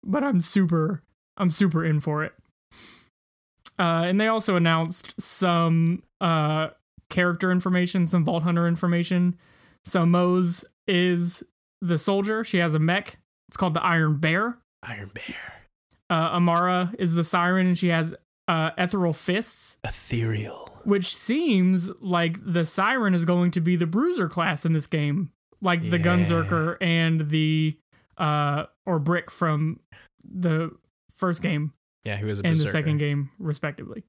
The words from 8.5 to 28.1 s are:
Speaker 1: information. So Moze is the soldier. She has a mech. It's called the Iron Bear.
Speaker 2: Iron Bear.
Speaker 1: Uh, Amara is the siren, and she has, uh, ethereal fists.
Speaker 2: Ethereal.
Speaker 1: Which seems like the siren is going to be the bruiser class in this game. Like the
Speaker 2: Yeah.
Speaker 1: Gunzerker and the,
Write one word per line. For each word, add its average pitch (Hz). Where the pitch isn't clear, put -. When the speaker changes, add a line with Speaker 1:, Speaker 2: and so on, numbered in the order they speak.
Speaker 1:
information. 175
So 175
Moze 180
is 175
the 175
soldier. 202
She 190
has 170
a 156
mech. 175
It's -
called 175
the 165
Iron 160
Bear. 180
Speaker 2:
Iron 101
Bear. -
Speaker 1:
Uh, 165
Amara 175
is 170
the 170
siren, 180
and 180
she 180
has, 165
uh, 160
ethereal 180
fists. -
Speaker 2:
Ethereal. 113
Speaker 1:
Which 202
seems 190
like 170
the 170
siren 208
is 170
going 175
to 180
be 175
the 170
bruiser 226
class 165
in 165
this 156
game. 147
Like 175
the 170
Speaker 2:
Yeah. 165
Speaker 1:
Gunzerker 170
and 165
the, 156